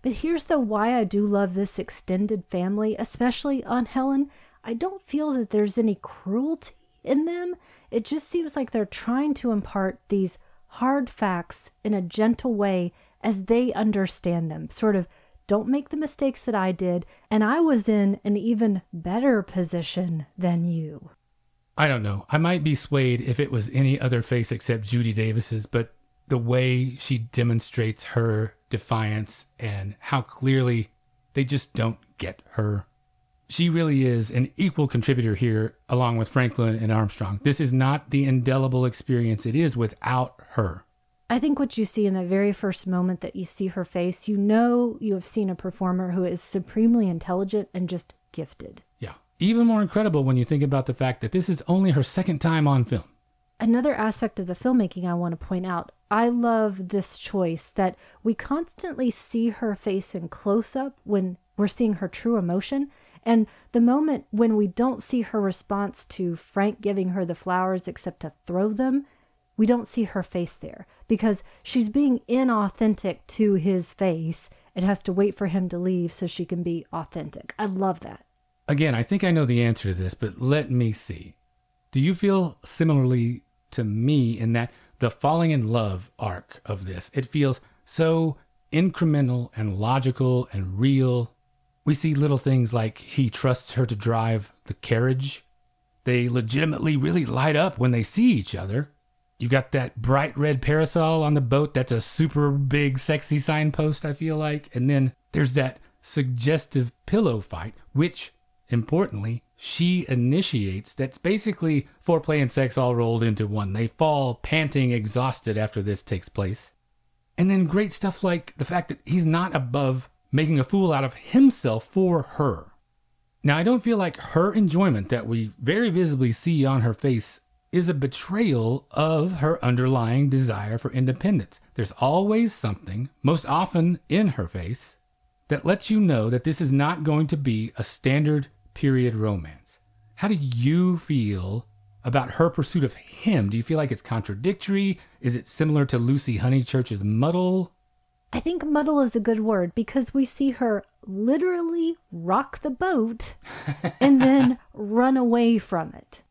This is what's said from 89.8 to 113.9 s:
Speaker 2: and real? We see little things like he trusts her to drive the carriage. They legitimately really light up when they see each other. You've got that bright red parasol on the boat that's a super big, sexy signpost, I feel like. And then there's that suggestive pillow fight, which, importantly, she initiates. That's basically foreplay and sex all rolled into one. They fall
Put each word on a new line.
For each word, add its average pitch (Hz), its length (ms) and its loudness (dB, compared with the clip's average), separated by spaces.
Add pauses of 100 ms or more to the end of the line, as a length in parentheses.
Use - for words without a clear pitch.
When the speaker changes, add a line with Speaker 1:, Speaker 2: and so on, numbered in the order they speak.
Speaker 2:
and 95 280 -4
real? 127 520 2 (520)
We 156 100 2
see 151 220 0
little 143 220 2
things 123 360 2
like 110 240 -2
he - 320 0
trusts - 440 -2
her 127 120 2
to 113 80 -2
drive 113 580 -2 (120)
the - 100 -8
carriage. 131 720 -2 (580)
They 123 260 0
legitimately 135 680 0
really 156 280 0
light 127 300 0
up 156 240 2
when 127 140 2
they 117 100 2
see 226 300 4
each 120 240 -2
other. 101 340 -6 (480)
You've 120 140 -2
got 135 180 0
that 123 320 -4
bright 135 340 0
red 143 240 0
parasol 156 640 2
on 147 120 2
the 147 60 2
boat 135 320 0
that's 127 200 0
a 113 80 0
super 147 500 0
big, 139 480 0
sexy 151 400 -2
signpost, 151 680 0
I 147 80 -4
feel 160 240 -4
like. 151 380 -4
And 127 160 2
then 135 220 2 (180)
there's 143 220 0
that 131 260 0 (240)
suggestive 127 880 -2 (160)
pillow 170 340 2
fight, 90 340 -12 (180)
which, - 400 -2 (360)
importantly, 117 760 -2 (100)
she 175 540 0
initiates. 123 840 0
That's - 260 -6
basically 170 680 -2 (180)
foreplay 156 380 0
and 123 80 0
sex 131 260 0
all 123 200 2
rolled 117 260 2
into 110 240 0
one. 101 280 -4
They 117 120 -2
fall 139 500 0